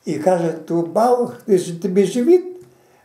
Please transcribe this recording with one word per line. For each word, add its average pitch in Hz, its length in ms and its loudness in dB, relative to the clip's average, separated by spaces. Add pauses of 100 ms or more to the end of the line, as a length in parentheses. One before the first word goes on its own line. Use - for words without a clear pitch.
і 170 100 -6
каже, 170 380 0
«Ту 165 300 -4
бабу, 233 500 0 (120)
ти 196 140 2
ж, 170 240 -8
тобі 196 240 2
живіт 330 380 2 (600)